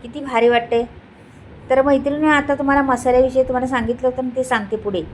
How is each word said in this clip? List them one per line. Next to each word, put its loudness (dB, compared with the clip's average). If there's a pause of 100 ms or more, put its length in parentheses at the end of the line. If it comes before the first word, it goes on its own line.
किती -14
भारी 2
वाटते. 0 (800)
तर 4
मैत्रिणींनो, 2
आता 2
तुम्हाला 2
मसाल्याविषयी 2
तुम्हाला -2
सांगितलं -2
होतं -2
ना, -6
ते -2
सांगते -2
पुढे. -4 (120)